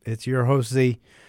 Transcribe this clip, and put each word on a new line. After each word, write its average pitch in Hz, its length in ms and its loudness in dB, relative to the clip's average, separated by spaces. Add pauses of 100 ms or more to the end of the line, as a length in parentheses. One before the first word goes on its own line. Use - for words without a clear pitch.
It's 113 220 -8
your 127 200 0
host, 123 280 0
Z. 127 260 2 (300)